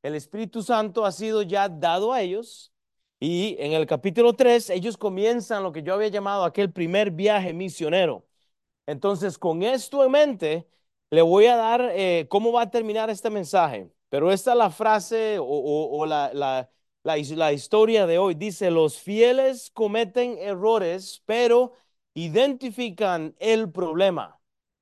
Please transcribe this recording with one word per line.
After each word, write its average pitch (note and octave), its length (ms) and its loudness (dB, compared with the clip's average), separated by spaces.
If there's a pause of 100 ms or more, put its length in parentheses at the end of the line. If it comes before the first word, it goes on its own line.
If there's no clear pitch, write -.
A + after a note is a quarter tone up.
el D3 120 -6
Espíritu G#3 480 -8
Santo G#3+ 420 -2
ha F#3+ 80 0
sido G#3+ 300 -4
ya G3 260 -2
dado F3 460 -2
a A#3+ 80 0
ellos. G3 500 -10 (480)
Y F3 380 -2
en D3 140 -4
el D#3+ 120 2
capítulo G3 480 2
tres, A#3+ 380 4
ellos F#3+ 260 -4
comienzan G#3 680 -2
lo F#3 80 -4
que D#3 120 -10
yo E3 100 -4
había G#3 160 0
llamado G3+ 360 -4
aquel G3 280 -2
primer F#3+ 380 0
viaje F#3 420 0
misionero. E3 720 -2 (640)
Entonces, F#3 500 -4
con E3+ 260 -4
esto C4 400 -2
en C4 100 4
mente, F#3+ 540 0 (440)
le D#3 100 6
voy F3 240 8
a A#3+ 120 8
dar, A#3 360 0
eh, F3 380 0
cómo A3+ 220 2
va A#3+ 100 2
a G#3+ 80 -2
terminar A3 400 -2
este G#3+ 180 -6
mensaje. D#3+ 640 -2 (180)
Pero D3+ 240 2
esta G3 200 0
es A#3+ 40 4
la A3 140 4
frase G#3+ 680 -2
o, D3+ 60 -4
o, D3 540 -2
o D#3 80 -2
la, D3 260 -2
la, C3 380 -4 (340)
la D#3 140 -2
his-, D3+ 180 -8
la D#3 160 2
historia G#3+ 540 2
de E3+ 120 2
hoy. F#3+ 160 2
Dice, F#3 360 -4
"Los D#3+ 280 2
fieles B3 720 0
cometen A3+ 680 -2
errores, F#3+ 880 -2
pero A#3+ 460 2 (420)
identifican G3 1200 -2
el A3 340 0
problema". E3+ 680 -2 (440)